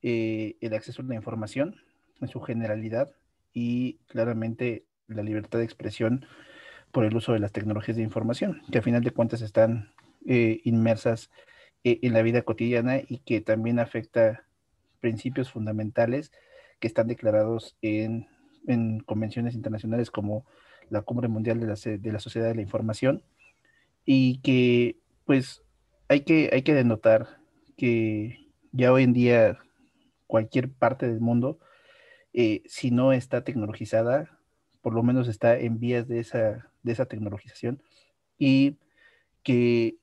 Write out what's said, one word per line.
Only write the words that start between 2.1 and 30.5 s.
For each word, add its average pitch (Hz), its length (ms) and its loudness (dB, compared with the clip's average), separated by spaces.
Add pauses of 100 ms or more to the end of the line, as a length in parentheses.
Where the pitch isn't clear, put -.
en 123 80 -8
su 123 120 -10
generalidad 113 760 -4 (380)
y 120 540 -4
claramente 113 800 -4 (200)
la 107 160 -10
libertad 107 360 -6
de 117 80 -2
expresión 117 580 -4 (680)
por 117 120 2
el 107 100 0
uso 117 180 -2
de 110 80 2
las 101 120 -4
tecnologías 107 440 -4
de 117 60 -2
información, 117 680 -4
que 127 80 2
a 110 40 0
final 120 200 2
de 117 80 0
cuentas 117 320 -2
están, 113 500 0 (340)
eh, 117 380 2
inmersas, 113 680 0 (540)
eh, 120 180 4
en 123 120 2
la 113 80 6
vida 117 200 2
cotidiana 120 560 0
y - 200 -10
que 110 220 -2
también 113 380 0
afecta 113 680 0 (540)
principios 131 500 -4
fundamentales 113 840 -4 (480)
que 113 80 -2
están 113 180 0
declarados 110 760 -2
en, 110 460 -4 (400)
en 113 340 -2
convenciones 110 540 -6
internacionales 110 560 -6
como 107 340 -6 (460)
la 101 120 -2
Cumbre 120 260 -4
Mundial 113 320 -2
de 113 60 -4
la, 107 80 -4
de 107 380 -6
la 104 60 -4
Sociedad 113 300 -4
de 113 80 -2
la 110 60 -6
Información, 110 600 -2 (840)
y 131 340 4
que, 123 600 2 (260)
pues, 131 380 0 (460)
hay 143 140 4
que, 156 300 4
hay 131 100 2
que 156 120 2
denotar 113 640 2 (380)
que 113 760 -2 (220)
ya 127 200 6
hoy 131 120 6
en 123 80 6
día 120 460 6 (680)
cualquier 120 440 0